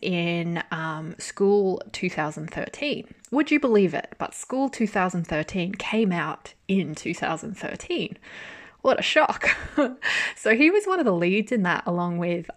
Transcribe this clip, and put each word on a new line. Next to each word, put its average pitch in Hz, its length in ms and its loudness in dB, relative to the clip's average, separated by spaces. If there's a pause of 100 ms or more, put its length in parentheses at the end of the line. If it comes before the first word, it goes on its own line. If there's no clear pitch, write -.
in, 170 680 -2
um, 160 460 -6
School 196 640 2 (100)
two - 180 -4
thousand 156 420 -4
thirteen. - 600 -6 (180)
Would 294 200 2
you 294 80 6
believe 214 340 4
it? - 260 -6
But - 140 -6
School 262 360 -2
two 226 180 -2
thousand 180 380 0
thirteen 170 480 -2
came 214 400 0
out 160 400 -6 (140)
in 170 280 0
two - 180 -6
thousand 160 440 -6
thirteen. - 600 -6 (640)
What - 180 2
a - 40 -2
shock. - 460 2 (280)
<laughs> 262 200 2 (380)
So 214 200 2
he 302 160 8
was 415 140 4
one 381 120 2
of 320 80 4
the 208 80 4
leads 185 380 2
in 240 120 2
that, 175 220 2
along 175 320 0
with, 170 400 -2